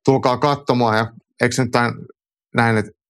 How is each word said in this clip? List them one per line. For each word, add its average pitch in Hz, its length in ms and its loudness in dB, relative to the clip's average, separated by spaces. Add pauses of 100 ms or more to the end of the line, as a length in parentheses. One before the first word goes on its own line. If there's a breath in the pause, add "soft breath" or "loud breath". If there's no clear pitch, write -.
tulkaa 131 320 2
katsomaan. 123 600 0
Ja 113 80 0 (360)
eikö 123 220 -2
nyt 123 80 -6
tän, 120 220 0 (600)
näin, 117 220 2
että 107 140 -4 (180)